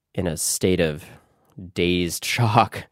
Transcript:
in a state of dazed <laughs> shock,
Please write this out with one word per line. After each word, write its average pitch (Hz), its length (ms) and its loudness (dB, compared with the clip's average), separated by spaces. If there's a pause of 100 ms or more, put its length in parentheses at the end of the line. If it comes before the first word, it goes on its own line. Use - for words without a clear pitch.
(140)
in 92 140 -2
a 82 100 -4
state - 420 0
of 78 240 0 (720)
dazed 87 520 0
<laughs> - 0 -
shock, 113 680 2